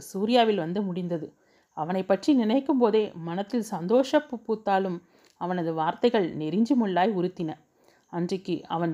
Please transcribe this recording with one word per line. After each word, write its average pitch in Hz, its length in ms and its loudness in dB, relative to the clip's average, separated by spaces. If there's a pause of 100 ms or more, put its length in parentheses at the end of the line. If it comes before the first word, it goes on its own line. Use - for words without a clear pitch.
சூர்யாவில் 220 560 2
வந்து 180 260 -2
முடிந்தது. 175 460 -4 (480)
அவனை 180 260 -2
பற்றி 196 320 2
நினைக்கும் 262 440 2
போதே 220 260 4 (100)
மனத்தில் 190 480 -4
சந்தோஷ 226 580 2
பூ 294 160 -12
பூத்தாலும் 196 640 -2 (420)
அவனது 175 340 -2
வார்த்தைகள் 170 600 0
நெறிஞ்சி 180 380 0
முள்ளாய் 202 380 2
உறுத்தின. 175 380 -2 (640)
அன்றைக்கு 180 420 -4 (120)
அவன் 170 280 -2